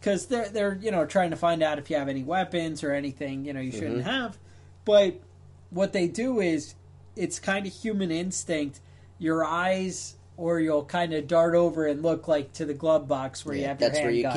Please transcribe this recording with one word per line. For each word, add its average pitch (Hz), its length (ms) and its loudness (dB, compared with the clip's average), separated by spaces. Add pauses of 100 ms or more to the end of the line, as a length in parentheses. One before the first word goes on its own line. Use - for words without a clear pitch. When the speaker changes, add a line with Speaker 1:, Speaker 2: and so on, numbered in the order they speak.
Speaker 1:
'cause 196 260 0
they're, 233 220 -4
they're, 202 320 -2
you 220 100 -2
know, 170 140 2
trying 180 260 2
to 156 60 -4
find 170 260 2
out 151 160 0
if 143 100 -14
you 160 80 -2
have 139 120 -2
any 135 140 -4
weapons 165 600 -2
or 147 80 -2
anything, 139 540 -4
you 143 80 -8
know, 131 80 -6
you 131 100 -6
shouldn't 110 280 -4
Speaker 2:
Mm-hmm. 127 100 -4
Speaker 1:
have. 247 280 -4 (480)
But 202 300 6 (540)
what 190 240 -2
they 180 140 2
do 233 320 0
is, 160 360 0 (400)
it's 175 240 -4
kinda 196 300 -2
human 196 420 -2
instinct. 160 680 -4 (380)
Your 160 280 0
eyes, 185 680 -2 (220)
or 170 220 0
you'll 156 260 2
kinda 165 360 -2
dart 165 340 4
over 160 300 4
and 147 160 0
look, 160 260 0
like, 147 260 0
to 160 120 -6
the 147 80 -4
glove 151 360 2
box 139 360 -4
where 143 100 -6
you 139 60 -2
Speaker 2:
Yeah, 139 80 -2
Speaker 1:
have 139 120 -2
your 120 80 6
Speaker 2:
that's 151 120 0
where 131 100 2
you 120 120 2
Speaker 1:
handgun. 131 140 0